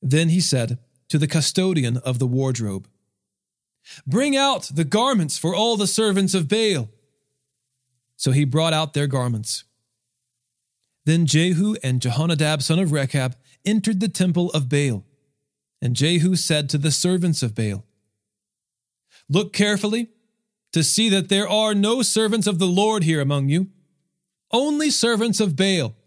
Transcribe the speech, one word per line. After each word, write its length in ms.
Then 280
he 100
said 380
to 80
the 100
custodian 680
of 220
the 80
wardrobe, 600
"Bring 320
out 340
the 140
garments 540
for 160
all 220
the 100
servants 480
of 120
Baal." 440
So 160
he 120
brought 300
out 200
their 140
garments. 560
Then 200
Jehu 560
and 200
Jehonadab, 600
son 180
of 120
Rechab, 440
entered 360
the 100
temple 420
of 180
Baal. 360
And 140
Jehu 400
said 340
to 80
the 140
servants 500
of 140
Baal, 280
"Look 260
carefully 560
to 120
see 260
that 200
there 200
are 240
no 300
servants 440
of 120
the 80
Lord 360
here 180
among 280
you, 220
only 380
servants 500
of 160
Baal." 400